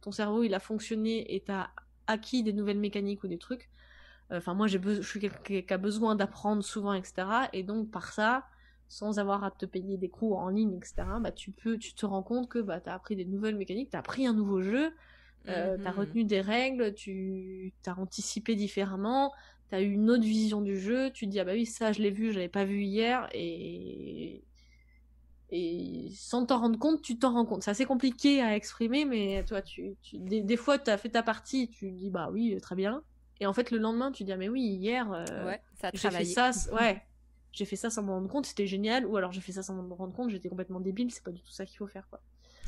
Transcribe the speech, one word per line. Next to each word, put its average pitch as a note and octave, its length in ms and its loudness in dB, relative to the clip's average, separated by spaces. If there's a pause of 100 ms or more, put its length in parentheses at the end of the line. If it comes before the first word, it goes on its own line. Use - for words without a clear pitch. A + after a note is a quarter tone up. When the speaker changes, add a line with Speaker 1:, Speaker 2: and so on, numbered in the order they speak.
Speaker 1:
ton G#3 120 -8
cerveau, G#3+ 300 2
il G#3 120 4
a F#3+ 60 0
fonctionné A3 760 -2
et G3 80 -2
t'as G3 260 -4 (380)
acquis A3 360 0
des G#3+ 100 2
nouvelles G#3 280 0
mécaniques G3+ 440 -2
ou F#3+ 40 -6
des E3+ 100 -4
trucs. - 320 -10 (640)
Euh, F3+ 60 -2
enfin, F3 160 -2
moi, G#3 120 4
j'ai F#3+ 120 4
be-, G3+ 240 2
je G3+ 60 -8
suis G#3+ 120 -6
quelqu'un G3 240 -4
qui, F#3+ 220 -2
qui G3 80 0
a F#3 40 2
besoin G#3+ 380 2
d'apprendre G3+ 480 0
souvent, G3+ 300 -2
et F#3 100 -2
cetera. A3 480 0
Et F#3+ 100 -4
donc, G#3+ 280 -4
par - 220 -8
ça, A#3 340 2 (420)
sans G#3 300 -2
avoir G3 260 2
à F#3+ 60 -2
te - 160 -6
payer F#3+ 320 -4
des F3+ 100 -2
cours G#3 300 0
en F3+ 100 -2
ligne, G3 340 2
et - 20 -16
cetera, F#3+ 360 -4
bah, G#3 120 -2
tu - 200 -14
peux, A3+ 260 -2
tu - 160 -12
te - 120 -2
rends G3 160 -2
compte A#3+ 260 -2
que, A#3+ 120 -4
bah, F3+ 200 -4
t'as E3+ 140 -8
appris G3 220 -6
des F3+ 80 -4
nouvelles G#3 320 -2
mécaniques, G3+ 340 -4
t'as F3+ 100 -4
appris C4 260 -2
un A#3+ 80 4
nouveau G3+ 280 4
jeu, C4 300 2 (560)
euh, F#3 280 0
Speaker 2:
Mhm. G3 80 -6
Speaker 1:
t'as F3+ 80 -2
retenu G3+ 320 0
des G3 160 4
règles, A#3 540 2
tu, F#3+ 880 -6
t'as F3+ 140 -4
anticipé G3+ 600 -2
différemment, G3+ 760 0 (360)
t'as F#3+ 140 0
eu G3+ 100 4
une G#3+ 180 6
autre A#3+ 140 8
vision G#3+ 380 4
du G3 180 0
jeu, B3+ 320 0
tu - 140 -8
te G3 40 -4
dis, « G3+ 100 2
Ah F3+ 40 2
bah F3+ 100 0
oui, A#3 120 2
ça, A3+ 260 0
je G3+ 100 0
l'ai G3+ 80 4
vu, A3 220 0
je G3+ 40 -2
l'avais F3+ 120 0
pas G3 160 0
vu G3+ 180 0
hier », A3+ 520 2
et, E3+ 1120 -8 (1040)
et F3 680 -4
sans B3 300 0
t'en B3+ 140 4
rendre A#3 180 4
compte, D4+ 240 4
tu A#3 160 -4
t'en C4 140 6
rends A#3 120 4
compte. G3+ 180 -2
C'est - 80 0
assez G#3 140 2
compliqué C4+ 580 4
à A3 140 4
exprimer, A#3 480 0
mais G3+ 400 2
toi, G3 180 -2
tu, F#3+ 400 -10
tu... - 160 -14
Des, F#3+ 240 0
des G#3 140 4
fois, C#4 220 4
t'as A3+ 180 2
fait G#3+ 140 -6
ta A3+ 120 4
partie, A#3 460 0
tu G3 240 -10
dis, « F#3 180 -6
Bah E3+ 220 -2
oui, G#3+ 280 2
très - 140 -8
bien ». G#3 280 0 (380)
Et G3+ 60 0
en G3 60 4
fait, A#3+ 180 0
le A#3 80 2
lendemain, A#3 340 2
tu A3 120 -10
dis, « F#3+ 80 -4
Ah F#3 40 -2
mais F#3 120 -2
oui, B3+ 140 0
hier, G#3+ 500 0
euh, E3+ 120 -4 (220)
Speaker 2:
Ouais, F#3+ 140 -4 (200)
ça F#3+ 80 -4
a F3+ 40 -4
Speaker 1:
j'ai G3+ 180 0
fait F3 140 0
Speaker 2:
travaillé. F3 100 -2
Speaker 1:
ça, B3 180 6
c-, G3+ 180 0
Speaker 2:
<laughs> - 20 -4
Speaker 1:
ouais, A3 300 4 (500)
j'ai - 140 -4
fait G3 100 -4
ça A#3 140 -4
sans A3+ 120 -2
me G3 80 -2
rendre F#3+ 180 -2
compte, C#4 180 0
c'était G3+ 200 -2
génial. » G#3+ 420 2
Ou G#3+ 80 0
alors, « F3+ 160 0
J'ai F#3 80 -6
fait F#3 120 -10
ça F#3+ 100 -6
sans F#3+ 120 -8
me F3+ 180 -8
rendre F3+ 220 -8
compte, B3 160 -4
j'étais F#3 180 -6
complètement F#3 320 -6
débile, G3 320 -2
c'est - 120 -16
pas F#3 80 -8
du F3 100 -14
tout - 100 -20
ça G3 140 -8
qu'il - 100 -20
faut G#3 100 -8
faire, G3 220 -16
quoi. » - 120 -18 (480)